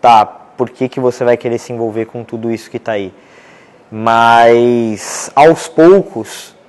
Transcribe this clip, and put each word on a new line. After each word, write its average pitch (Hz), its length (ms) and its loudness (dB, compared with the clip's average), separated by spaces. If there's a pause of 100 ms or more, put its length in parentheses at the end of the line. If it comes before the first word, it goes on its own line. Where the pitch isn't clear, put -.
"Tá, 113 240 4
por - 460 -10
que 127 180 -6
que 135 120 -10
você 127 240 -2
vai 120 120 2
querer 117 220 -6
se - 140 -14
envolver 113 320 -6
com 117 180 -14
tudo 113 260 -10
isso 113 220 -8
que 120 80 -12
tá 113 140 -8
aí?" 98 200 -8 (760)
Mas, 117 1400 0
aos 156 320 2
poucos - 880 0 (140)